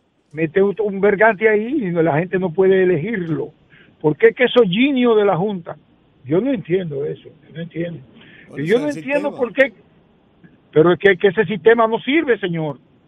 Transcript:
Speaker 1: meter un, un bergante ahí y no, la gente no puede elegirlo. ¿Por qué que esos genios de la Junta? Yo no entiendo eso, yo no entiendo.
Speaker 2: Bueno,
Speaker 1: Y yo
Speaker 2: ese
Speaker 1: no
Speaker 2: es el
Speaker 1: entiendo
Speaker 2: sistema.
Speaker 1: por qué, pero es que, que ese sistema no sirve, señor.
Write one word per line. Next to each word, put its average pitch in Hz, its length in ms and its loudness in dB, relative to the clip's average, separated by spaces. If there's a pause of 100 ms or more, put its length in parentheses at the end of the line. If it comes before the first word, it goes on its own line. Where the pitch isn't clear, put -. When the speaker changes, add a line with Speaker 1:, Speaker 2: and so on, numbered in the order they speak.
(320)
Speaker 1:
meter 165 320 0
un, 202 160 0
un 202 220 -4
bergante 208 480 2
ahí 220 380 -2
y 175 40 -4
no, 170 100 0
la 160 180 2
gente 185 180 -4
no 185 160 -4
puede 190 300 2
elegirlo. 170 680 -4 (480)
¿Por 151 180 0
qué 226 160 6
que 254 120 0
esos 240 240 4
genios 247 480 2
de 208 80 2
la 196 100 2
Junta? 170 400 -6 (500)
Yo 151 140 0
no 262 140 -2
entiendo 160 520 -4
eso, - 240 -10 (180)
yo - 80 -20
no 165 60 -14
entiendo. 170 380 -10 (500)
Speaker 2:
Bueno, 143 140 -10
Speaker 1:
Y 156 40 -6
yo 208 80 4
Speaker 2:
ese 269 80 2
Speaker 1:
no 294 60 -2
Speaker 2:
es 285 80 -6
el 160 60 -12
Speaker 1:
entiendo 285 280 -2
Speaker 2:
sistema. - 60 -14
Speaker 1:
por 226 160 -4
qué, 269 200 2 (1000)
pero 165 220 4
es 160 60 -2
que, 196 180 4
que 202 120 0
ese 196 160 0
sistema 220 420 2
no 226 120 -2
sirve, 269 400 -2
señor. 160 380 -6 (300)